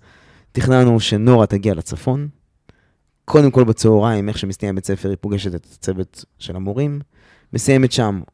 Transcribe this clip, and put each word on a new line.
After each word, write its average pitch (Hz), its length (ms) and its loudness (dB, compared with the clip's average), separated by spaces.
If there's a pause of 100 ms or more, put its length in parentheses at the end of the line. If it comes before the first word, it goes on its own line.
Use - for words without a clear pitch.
(520)
תכננו 123 480 2
שנורה 110 460 2
תגיע 98 280 -2
לצפון, 131 540 -6 (960)
קודם 147 260 4
כל 127 140 4
בצהריים, 110 640 2
איך 107 100 -8
שמסתיים 98 360 -6
בית 92 120 -8
ספר, 98 220 -4
היא 98 120 -4
פוגשת 101 340 -6
את 82 180 -12
הצוות - 520 -8 (140)
של - 180 -14
המורים, 131 440 -6 (520)
מסיימת 131 400 2
שם, 104 280 -2 (140)